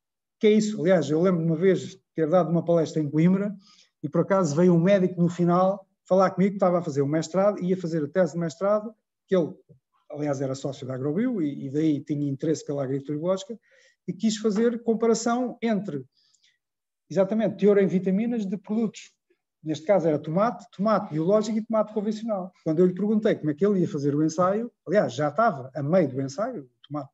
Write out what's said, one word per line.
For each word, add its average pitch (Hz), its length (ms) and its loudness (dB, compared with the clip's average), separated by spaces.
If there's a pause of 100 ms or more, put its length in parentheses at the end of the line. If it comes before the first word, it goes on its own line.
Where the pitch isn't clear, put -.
(420)
que 220 60 4
é 208 40 6
isso. 214 300 2
Aliás, 160 280 4
eu 156 120 2
lembro-me 175 260 2
uma 165 80 2
vez 165 420 0 (180)
ter 160 140 0
dado 165 220 2
uma 165 140 0
palestra 165 360 2
em 147 80 -2
Coimbra 185 460 2 (480)
e, - 60 -6
por 170 120 0
acaso, 185 360 2
veio 180 160 6
um 170 80 4
médico 185 400 2
no 170 80 4
final 180 580 0 (180)
falar 185 260 4
comigo, 185 200 0
que 196 60 -6
estava 180 220 2
a 156 40 -4
fazer 143 180 -2
o 139 60 0
mestrado, 175 560 0
ia 180 140 0
fazer 165 260 -4
a 143 60 -4
tese 175 240 0
de 165 60 -6
mestrado, 208 540 -2 (320)
que - 80 -4
ele, 175 200 2 (580)
aliás, 147 300 -4
era 135 120 -4
sócio 135 320 -8
da 127 100 -8
Agrobio 180 460 -2
e, 143 260 -4
e 131 40 -10
daí 151 320 0
tinha 147 260 -4
interesse 151 360 -4
pela 143 180 -4
agricultura 139 340 -6
biológica, 190 400 -4 (480)
e 185 60 -6
quis 214 260 -2
fazer 226 460 0
comparação 233 800 0
entre, 190 420 -2 (1040)
exatamente, 190 480 0
teor 202 200 4
em 196 100 6
vitaminas 190 580 0
de 190 120 -4
produtos. - 560 -6 (500)
Neste 151 220 -6
caso 180 240 2
era 151 100 0
tomate, 185 460 -4 (100)
tomate 196 380 -2
biológico 208 440 0
e 220 80 -4
tomate 214 280 -2
convencional. 214 580 -6 (140)
Quando 156 140 0
eu 185 60 6
lhe 180 80 2
perguntei 208 420 0
como 151 160 -4
é - 20 -2
que 165 120 -2
ele 202 140 2
ia 165 80 2
fazer 143 260 -2
o 147 100 0
ensaio, 180 460 0 (160)
aliás, 156 280 0
já 147 160 -2
estava 139 440 0
a 156 80 -8
meio 156 280 2
do 127 120 -6
ensaio, 190 420 -6
o - 240 -20
tomate 143 260 -10